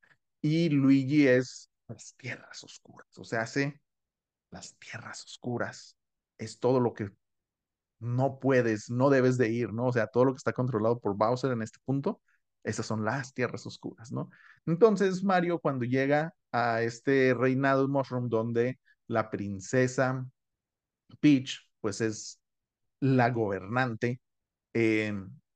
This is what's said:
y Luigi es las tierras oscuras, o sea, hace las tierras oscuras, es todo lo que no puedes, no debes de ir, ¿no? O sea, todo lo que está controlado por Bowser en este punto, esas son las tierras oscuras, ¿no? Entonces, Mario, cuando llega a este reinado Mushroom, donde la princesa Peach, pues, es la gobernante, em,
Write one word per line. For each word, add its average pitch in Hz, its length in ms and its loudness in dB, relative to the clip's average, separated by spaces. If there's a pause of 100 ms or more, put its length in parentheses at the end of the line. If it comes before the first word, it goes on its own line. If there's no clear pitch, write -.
(400)
y 160 300 2
Luigi 135 580 4
es 127 420 0 (180)
las - 280 -18
tierras - 480 -16
oscuras, - 420 -20 (120)
o - 60 -16
sea, 113 180 -4
hace 139 380 -4 (680)
las - 280 -18
tierras - 460 -16
oscuras, - 720 -10 (420)
es 110 200 -12
todo 123 220 2
lo 117 140 0
que 101 160 -6 (880)
no 127 420 -2
puedes, 120 500 2
no 127 200 4
debes 127 280 4
de 113 120 2
ir, 113 220 -4
¿no? 117 140 -4
O 123 60 0
sea, 113 160 0
todo 120 160 2
lo 135 80 2
que 131 60 -8
está 117 140 -4
controlado 120 460 0
por 101 180 -4
Bowser 123 360 0
en 113 100 -4
este - 220 -12
punto, 139 360 -4 (440)
esas 110 220 -6
son 110 180 -4
las 123 300 -4
tierras - 320 -6
oscuras, - 460 -14
¿no? 127 180 -8 (360)
Entonces, 190 580 4
Mario, 175 360 2
cuando 135 240 -2
llega 139 500 0 (180)
a 117 300 0
este 131 520 2
reinado 135 540 2
Mushroom, 127 400 -2
donde 117 500 -2 (300)
la 113 220 -2
princesa 127 960 -2 (920)
Peach, 139 400 4 (200)
pues, 107 200 -4
es 110 400 -6 (600)
la 127 300 4
gobernante, 113 880 -2 (520)
em, 107 580 0 (260)